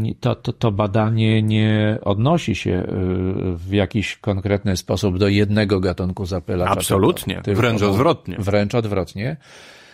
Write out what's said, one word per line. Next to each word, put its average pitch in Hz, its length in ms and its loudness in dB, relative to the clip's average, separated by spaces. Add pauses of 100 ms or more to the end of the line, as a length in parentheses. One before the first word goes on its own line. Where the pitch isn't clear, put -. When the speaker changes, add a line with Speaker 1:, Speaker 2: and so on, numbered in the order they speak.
(200)
Speaker 1:
to, 123 140 0
to, - 180 -6
to 113 200 0
badanie 110 720 2
nie 107 600 2
odnosi 110 520 0
się, - 180 -4
y, 92 840 -2
w 92 160 -10
jakiś 101 440 0
konkretny 98 600 0
sposób 95 420 -2
do 101 100 2
jednego 104 520 2
gatunku 92 460 -2
zapylacza, 90 460 -2
Speaker 2:
Absolutnie. 98 640 0
Speaker 1:
tylko, 90 100 -10
tylko 101 160 0
Speaker 2:
Wręcz 113 220 2
Speaker 1:
mu-, 104 80 4
Speaker 2:
odwrotnie. 104 480 0
Speaker 1:
wręcz 101 360 0
odwrotnie. 104 600 -4 (580)